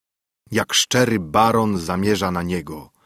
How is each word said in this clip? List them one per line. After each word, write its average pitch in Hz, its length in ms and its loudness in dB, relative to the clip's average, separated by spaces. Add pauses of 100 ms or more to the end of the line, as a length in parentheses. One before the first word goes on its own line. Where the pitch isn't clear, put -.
(500)
Jak 107 240 -2
szczery 120 460 2
baron 107 580 2
zamierza 92 520 -2
na 87 120 -4
niego. 78 480 -8 (160)